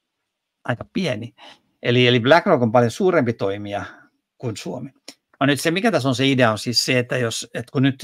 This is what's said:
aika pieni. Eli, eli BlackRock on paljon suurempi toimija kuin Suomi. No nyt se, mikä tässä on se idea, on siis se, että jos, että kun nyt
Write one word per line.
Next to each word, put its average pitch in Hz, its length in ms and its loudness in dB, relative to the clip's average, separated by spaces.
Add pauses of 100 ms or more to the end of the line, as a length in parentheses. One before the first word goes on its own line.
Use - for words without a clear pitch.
(640)
aika - 300 -6
pieni. 120 420 -6 (480)
Eli, 123 240 4
eli 123 120 4
BlackRock 151 440 4
on 113 80 2
paljon 120 200 4
suurempi 165 420 0
toimija 101 520 -6 (520)
kuin 113 200 -8
Suomi. 135 360 -12 (460)
No 135 60 0
nyt 139 160 0
se, 170 100 0
mikä 196 200 0
tässä 139 180 0
on 127 60 0
se 135 120 0
idea, 127 240 4
on 107 60 -4
siis - 280 -4
se, 127 140 0
että 123 180 -4
jos, 117 360 -6
että - 180 -10
kun 139 100 0
nyt 135 220 2